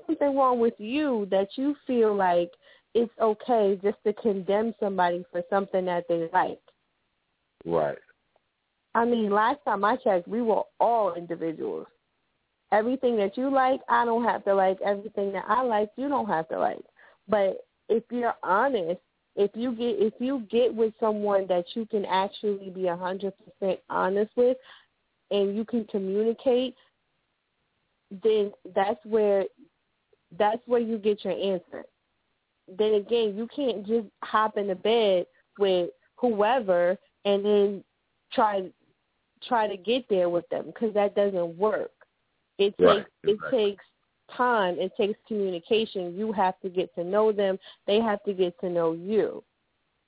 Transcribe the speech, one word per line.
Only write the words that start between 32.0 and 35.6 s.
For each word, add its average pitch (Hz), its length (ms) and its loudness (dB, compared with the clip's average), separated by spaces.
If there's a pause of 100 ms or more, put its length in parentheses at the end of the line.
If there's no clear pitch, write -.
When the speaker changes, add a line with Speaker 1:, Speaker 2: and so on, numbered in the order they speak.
Speaker 1:
Then 214 160 2
again, 208 400 0
you 226 200 -6
can't 214 320 -4
just 220 200 0 (160)
hop 214 360 0
in 202 100 -2
the 185 60 -2
bed 202 520 2 (320)
with 185 320 2 (260)